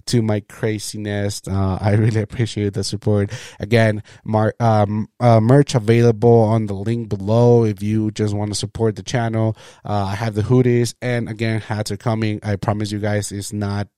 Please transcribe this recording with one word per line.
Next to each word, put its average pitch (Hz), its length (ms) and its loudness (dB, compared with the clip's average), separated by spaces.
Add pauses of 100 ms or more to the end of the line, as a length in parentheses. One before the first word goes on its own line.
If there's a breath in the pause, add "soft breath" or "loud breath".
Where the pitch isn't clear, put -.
to 123 160 2
my 104 180 0
craziness. 104 1080 -6
Uh, 95 320 -2
I 101 140 0
really 110 260 2
appreciate 104 540 -4
the 101 80 -4
support. 101 480 -2 (300 loud breath)
Again, 110 420 2 (220 loud breath)
mar-, 107 340 0
um, 107 500 0 (120)
uh, 117 200 6
merch 123 360 4
available 117 640 4
on 110 260 2
the 101 80 -6
link 110 340 -4
below 117 560 4
if 104 160 -2
you 107 300 -2
just 104 240 -2
wanna 101 220 -4
support 110 400 -4
the 92 80 -12
channel. 113 520 -2 (280 loud breath)
Uh, 101 220 -2
I 98 100 -6
have 110 180 -6
the 104 80 0
hoodies, 120 580 2
and 120 280 -4
again, 110 320 -4
hats 107 320 -6
are 101 40 -4
coming. 110 460 -2
I 104 140 -2
promise 104 340 -4
you 104 80 -6
guys 104 320 -2
it's 98 220 -10
not 101 340 -4 (120)